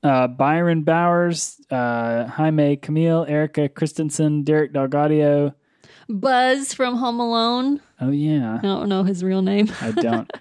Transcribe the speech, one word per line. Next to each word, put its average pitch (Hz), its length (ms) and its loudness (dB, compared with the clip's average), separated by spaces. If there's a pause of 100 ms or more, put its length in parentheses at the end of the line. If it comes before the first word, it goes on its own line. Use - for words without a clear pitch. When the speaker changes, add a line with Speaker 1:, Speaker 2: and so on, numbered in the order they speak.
Speaker 1:
Uh, 131 240 4
Byron 156 560 2
Bowers, 175 760 0 (100)
uh, 117 560 -2
Jaime 151 500 0
Camille, 165 520 0
Erica 151 400 0
Christensen, 151 720 -2
Derek 151 300 2
DelGaudio. 143 840 2 (540)
Speaker 2:
Buzz 254 680 0
from 247 220 -2
Home 240 240 -2
Alone. 240 600 0 (200)
Speaker 1:
Oh, 131 100 -2
yeah. 143 480 0
Speaker 2:
I - 40 -6
don't 196 260 -2
know 190 160 0
his 180 180 -2
real 190 200 0
name. 202 340 2
<laughs> - 40 -12
Speaker 1:
I - 120 -4
don't 113 380 -2 (100)